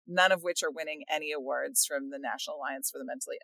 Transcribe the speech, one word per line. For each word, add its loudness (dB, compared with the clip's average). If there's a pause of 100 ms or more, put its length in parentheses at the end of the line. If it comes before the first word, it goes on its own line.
none 8
of 4
which 0
are 2
winning -6
any 0
awards 0
from -4
the -8
National -6
Alliance -4
for -10
the -8
Mentally -6